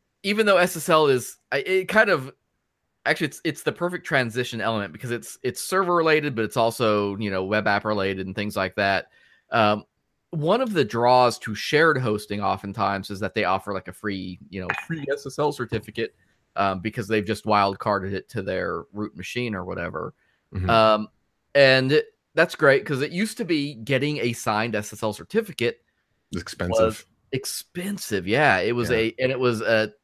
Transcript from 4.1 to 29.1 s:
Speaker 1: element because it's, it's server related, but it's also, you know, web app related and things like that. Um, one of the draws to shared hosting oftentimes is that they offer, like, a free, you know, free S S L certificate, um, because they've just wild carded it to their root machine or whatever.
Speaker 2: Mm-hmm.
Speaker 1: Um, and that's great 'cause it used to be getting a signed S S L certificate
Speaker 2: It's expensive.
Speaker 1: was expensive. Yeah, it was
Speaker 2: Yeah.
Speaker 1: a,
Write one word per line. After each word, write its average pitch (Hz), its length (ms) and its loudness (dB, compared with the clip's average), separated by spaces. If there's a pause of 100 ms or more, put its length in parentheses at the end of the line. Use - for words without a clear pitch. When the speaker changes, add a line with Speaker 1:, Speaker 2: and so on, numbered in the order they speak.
Speaker 1:
element 101 320 -2
because 117 180 -10
it's, 113 320 -8
it's 120 180 -6
server 185 360 0
related, 156 400 2
but 110 80 0
it's 104 120 -4
also, 107 600 2
you 107 120 -4
know, 95 140 -2
web 104 240 0
app 101 180 2
related 98 440 -2
and 92 80 -8
things 104 200 -4
like 95 200 -4
that. 98 320 0 (420)
Um, 107 320 2 (480)
one 170 300 0
of 226 140 -2
the 147 100 4
draws 120 560 4
to 107 160 -8
shared 151 420 2
hosting 107 420 -2
oftentimes 98 680 -2
is 98 80 -8
that 98 160 -6
they - 80 0
offer, 95 300 0
like, 95 160 -6
a - 40 -14
free, 92 460 -8 (100)
you 95 120 -8
know, 90 80 -8 (180)
free 160 260 -6
S 143 140 -6
S 135 140 -8
L 147 100 2
certificate, 117 640 -6 (420)
um, 98 220 0
because 107 300 -6
they've 107 180 0
just 107 200 -6
wild 101 340 2
carded 98 340 -2
it - 140 -8
to 113 120 -6
their 92 520 -4
root 104 240 -10
machine 113 400 -6
or 90 80 -8
whatever. 90 500 -8 (400)
Speaker 2:
Mm-hmm. 95 160 -2
Speaker 1:
Um, 110 380 4 (480)
and 135 440 6 (360)
that's 165 180 2
great 135 320 4
'cause 131 160 -2
it 147 80 -4
used 202 280 -2
to 233 60 -4
be 151 300 -2
getting 135 440 -2
a 117 160 0
signed 110 420 -2
S 104 160 -6
S 104 100 -10
L 107 100 -2
certificate 165 720 -4 (480)
Speaker 2:
It's 87 120 -6
expensive. 92 380 0
Speaker 1:
was 110 240 2 (280)
expensive. 131 960 -6
Yeah, 120 320 4
it 104 100 0
was 120 200 -2
Speaker 2:
Yeah. 117 80 2
Speaker 1:
a, 113 200 0